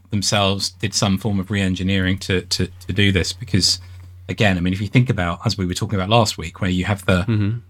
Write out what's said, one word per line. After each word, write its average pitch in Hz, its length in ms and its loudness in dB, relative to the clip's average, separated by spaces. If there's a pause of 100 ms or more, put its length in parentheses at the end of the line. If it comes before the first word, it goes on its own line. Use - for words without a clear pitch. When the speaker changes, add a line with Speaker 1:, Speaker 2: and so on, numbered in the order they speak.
Speaker 1:
themselves 98 600 0
did - 220 -6
some 98 240 2
form 101 220 -2
of 92 100 -6
re-engineering 95 680 0
to, 92 220 -2
to, - 260 -2
to - 260 -10
do 98 200 4
this, 85 180 0
because, - 480 0 (480)
again, 95 300 2
I - 40 -2
mean, 92 120 2
if 98 80 -4
you 104 60 -4
think 123 220 4
about, 87 360 -2
as 104 120 0
we 95 80 0
were 87 80 -2
talking 101 240 -2
about 92 120 -2
last 113 280 4
week, 87 240 -12
where 95 80 0
you 90 160 0
have 101 200 -2
the, 92 160 4
Speaker 2:
Mm-hmm. 107 380 0 (100)